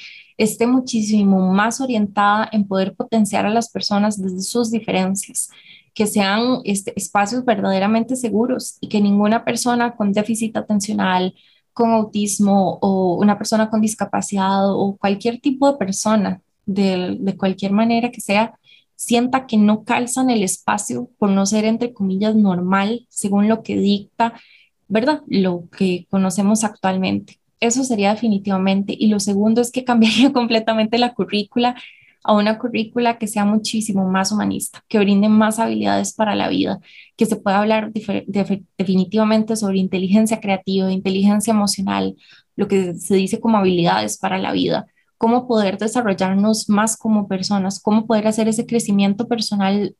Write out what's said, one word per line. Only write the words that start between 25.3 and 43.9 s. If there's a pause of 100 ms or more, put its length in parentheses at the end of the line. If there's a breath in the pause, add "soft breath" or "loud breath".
que
conocemos
actualmente. (180)
Eso
sería
definitivamente.
Y
lo
segundo
es
que
cambiaría
<laughs>
completamente
la
currícula (500 loud breath)
a
una
currícula
que
sea
muchísimo
más
humanista,
que
brinde
más
habilidades
para
la
vida, (360 loud breath)
que
se
pueda
hablar
difer-,
defe-, (140)
definitivamente
sobre
inteligencia
creativa,
inteligencia
emocional, (400 soft breath)
lo
que
se
dice
como
habilidades